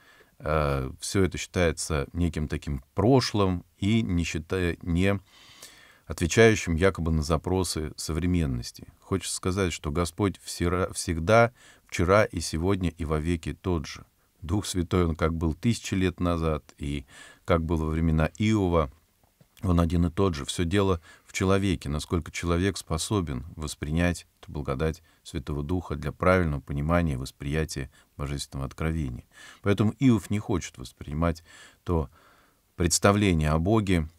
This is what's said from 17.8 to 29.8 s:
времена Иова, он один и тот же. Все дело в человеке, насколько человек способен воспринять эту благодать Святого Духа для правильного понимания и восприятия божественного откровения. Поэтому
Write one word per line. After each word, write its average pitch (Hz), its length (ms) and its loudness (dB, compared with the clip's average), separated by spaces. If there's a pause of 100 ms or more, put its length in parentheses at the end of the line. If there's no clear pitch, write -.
времена 78 500 2
Иова, 95 560 2 (720)
он 87 180 4
один 85 240 2
и 85 60 0
тот 98 240 0
же. 71 100 -8
Все - 200 -4
дело 95 360 2 (240)
в - 80 -20
человеке, 95 560 0
насколько 76 420 -4
человек 87 460 -2
способен 80 720 -4 (100)
воспринять 80 720 -2 (160)
эту 87 100 -18
благодать 76 500 -4 (200)
Святого 73 400 -6
Духа 78 340 -4
для 73 160 -6
правильного 90 480 2
понимания 78 540 0
и - 20 -4
восприятия 69 720 -6 (280)
божественного 69 480 -6
откровения. 78 580 -6 (380)
Поэтому 104 380 2